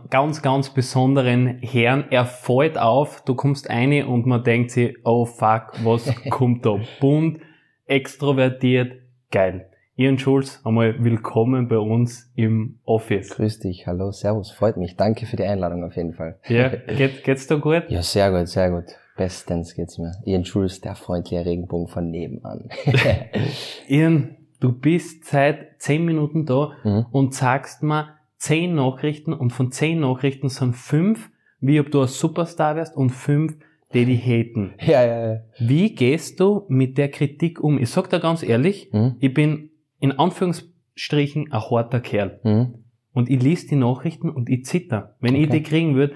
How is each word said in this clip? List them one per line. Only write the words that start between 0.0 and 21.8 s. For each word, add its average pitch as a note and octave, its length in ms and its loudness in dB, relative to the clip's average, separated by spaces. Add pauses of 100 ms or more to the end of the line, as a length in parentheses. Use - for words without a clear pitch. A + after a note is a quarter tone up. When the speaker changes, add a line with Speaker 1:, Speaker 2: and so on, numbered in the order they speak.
Speaker 1:
ganz, D3 320 2
ganz C3+ 260 0
besonderen B2+ 920 2
Herrn. A#2+ 500 2
Er B2 140 4
fällt C3+ 520 0
auf, A#2+ 460 2
du C3 100 -2
kommst C#3 360 -2
rein C3+ 360 2
und B2 220 0
man A#2+ 160 2
denkt A#2+ 280 2
sich, A#2+ 320 0
„Oh A#2 220 2
fuck, A2+ 460 0 (120)
was A#2 380 0
Speaker 2:
<laughs> A2+ 80 -8
Speaker 1:
kommt B2 360 0
da?“ G#2 140 2 (200)
Bunt, D#3 400 2 (480)
extrovertiert, C3 1040 0 (380)
geil. G2 380 0 (260)
Ian C3 240 2
Schulz, C3+ 440 0
einmal A2+ 400 2
willkommen A#2+ 680 2
bei A2+ 80 2
uns A2+ 580 0
im A2 480 0
Office. G#2+ 460 0
Speaker 2:
Grüß G#2+ 300 -4
dich, F2+ 280 -8
hallo, F#2 240 -4
servus, G#2 400 -4
freut A2 260 0
mich. F2+ 200 -8
Danke A2 280 0
für A2+ 120 -6
die G2+ 60 -2
Einladung F2+ 420 -2
auf - 100 -12
jeden E2+ 180 -6
Fall. E2 260 -12 (100)
Speaker 1:
Ja, B2 200 4
Speaker 2:
<laughs> - 180 -6 (100)
Speaker 1:
geht, C3+ 260 0
geht's C3+ 240 -2
dir D#3 120 2
gut? D#3 300 0
Speaker 2:
Ja, F2 140 -2
sehr G2 280 2
gut, F2 160 0
sehr F#2 220 0
gut. F2 160 -4 (320)
Bestens F2 580 -6
geht's E2+ 220 -8
mir. E2+ 140 -8 (140)
Ian F#2 200 0
Schulz, F#2+ 360 -2
der F2+ 140 -10
freundliche F2 500 -6
Regenbogen F2 420 -4